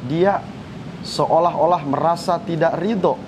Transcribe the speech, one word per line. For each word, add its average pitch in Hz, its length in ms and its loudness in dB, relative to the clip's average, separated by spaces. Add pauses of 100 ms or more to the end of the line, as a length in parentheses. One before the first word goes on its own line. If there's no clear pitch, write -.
(120)
Dia 180 320 2 (640)
seolah-olah 160 800 2
merasa 160 560 0
tidak 165 400 2
ridho 185 320 2 (120)